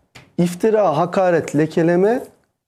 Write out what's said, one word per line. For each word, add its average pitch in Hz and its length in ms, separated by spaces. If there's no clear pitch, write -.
iftira, 175 580
hakaret, 175 600
lekeleme 175 640